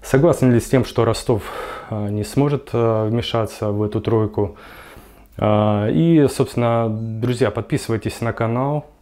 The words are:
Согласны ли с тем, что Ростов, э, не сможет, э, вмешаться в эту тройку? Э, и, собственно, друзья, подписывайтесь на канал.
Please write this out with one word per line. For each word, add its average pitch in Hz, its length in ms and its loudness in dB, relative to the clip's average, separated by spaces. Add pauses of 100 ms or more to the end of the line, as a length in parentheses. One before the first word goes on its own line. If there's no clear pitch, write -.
Согласны 135 500 4
ли 117 60 6
с - 100 -2
тем, 127 180 2
что - 180 0
Ростов, 110 380 0 (480)
э, 104 180 -4
не 104 160 -4
сможет, 139 480 -2
э, 113 360 2
вмешаться 113 640 -2
в 104 120 -2
эту 104 180 -2
тройку? 107 560 0 (800)
Э, 104 560 2
и, 160 360 4
собственно, 117 600 0
друзья, 113 640 -2
подписывайтесь - 720 -4
на 113 100 -2
канал. 131 540 -2 (160)